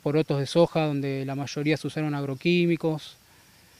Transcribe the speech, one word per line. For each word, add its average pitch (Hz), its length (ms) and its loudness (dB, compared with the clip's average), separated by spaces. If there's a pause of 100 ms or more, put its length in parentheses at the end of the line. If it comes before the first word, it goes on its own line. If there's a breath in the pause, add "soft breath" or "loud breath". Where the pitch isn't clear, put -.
porotos 151 360 0
de 139 80 -2
soja 165 400 4
donde 139 400 -2
la 139 80 -6
mayoría 143 420 -2
se 147 120 -4
usaron 151 260 -4
agroquímicos, 160 1040 0 (640 soft breath)